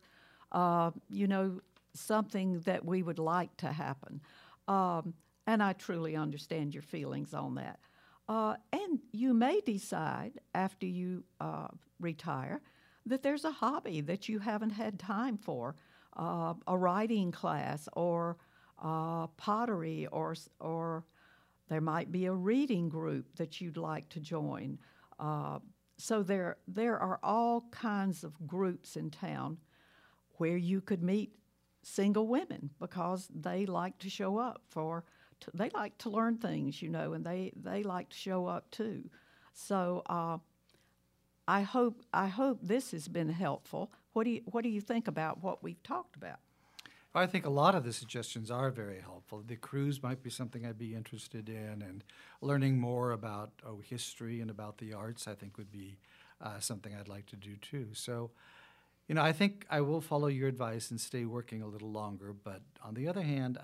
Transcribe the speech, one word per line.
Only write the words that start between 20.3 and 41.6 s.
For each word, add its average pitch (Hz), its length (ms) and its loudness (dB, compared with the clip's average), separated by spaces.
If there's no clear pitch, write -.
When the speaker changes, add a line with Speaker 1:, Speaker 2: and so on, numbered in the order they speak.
Speaker 1:
s-, 160 180 -10
or 165 440 -2
there 156 120 2
might 160 300 0
be 180 140 2
a 185 80 2
reading 196 560 4
group 151 480 -4
that 156 220 -4
you'd 165 180 -6
like 156 320 -4
to 170 100 -8
join. 147 580 -4
Uh, 147 400 -4
so 220 240 2
there, 185 360 0
there 220 320 0
are 185 240 0
all 233 380 4
kinds 196 520 0
of 156 220 -8
groups 180 500 0
in 160 140 -4
town 151 480 -4
where 170 240 2
you 180 240 2
could 185 200 0
meet 196 320 2
single 208 460 4
women 247 420 0
because 180 540 -2
they 180 320 -2
like 180 340 -2
to 196 100 -8
show 196 280 -2
up 240 300 -2
for, 165 360 -4
t-, - 160 -14
they 190 160 0
like - 260 -4
to - 120 -6
learn 226 280 4
things, 151 440 0
you 165 80 -4
know, 160 240 -2
and 160 120 -4
they, 185 300 -2
they 190 260 -4
like 180 280 -4
to - 80 -14
show 185 280 0
up 180 240 -4
too. 214 400 -6
So, 180 540 0
uh, 165 300 0
I 196 140 6